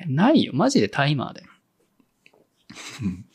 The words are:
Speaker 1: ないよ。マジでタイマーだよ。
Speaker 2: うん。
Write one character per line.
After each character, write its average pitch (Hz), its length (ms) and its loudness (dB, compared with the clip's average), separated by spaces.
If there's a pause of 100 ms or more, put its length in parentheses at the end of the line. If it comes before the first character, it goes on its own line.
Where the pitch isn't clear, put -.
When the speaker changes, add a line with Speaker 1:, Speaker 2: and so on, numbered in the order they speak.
Speaker 1:
な 165 240 2
い 311 120 4
よ。 - 100 -6
マ 196 160 2
ジ - 120 2
で 101 80 2
タ 139 180 -2
イ 151 80 0
マ 127 140 -4
ー - 40 -14
だ - 80 -20
よ。 - 60 -20 (1600)
Speaker 2:
う - 40 -4
ん。 90 280 -8